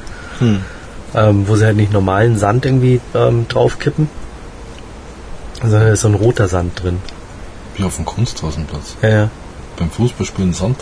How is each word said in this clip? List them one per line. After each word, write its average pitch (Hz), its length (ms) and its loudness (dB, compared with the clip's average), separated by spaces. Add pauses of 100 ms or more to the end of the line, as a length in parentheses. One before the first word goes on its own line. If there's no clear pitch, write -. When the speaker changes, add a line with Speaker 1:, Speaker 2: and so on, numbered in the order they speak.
(380)
Speaker 1:
Hm. 107 220 2 (560)
Speaker 2:
ähm, 104 320 4
wo 107 80 4
sie 107 100 4
halt 107 100 4
nicht 104 160 4
normalen 101 460 4
Sand 104 260 2
irgendwie, 127 360 4 (140)
ähm, 117 340 2
draufkippen, 139 600 0 (1500)
sondern 107 200 4
da 110 80 6
ist 107 140 4
so 110 60 4
ein 104 60 6
roter 107 320 4
Sand 90 340 -2
drin. 90 180 -2 (760)
Speaker 1:
Wie 95 60 -2
auf 90 140 -2
dem 85 80 -6
Kunstrasenplatz? 78 1000 -6
Speaker 2:
Ja, 110 60 4
ja. 107 220 4 (460)
Speaker 1:
Beim 85 140 -2
Fußballspielen 101 640 -2
Sand 95 280 -2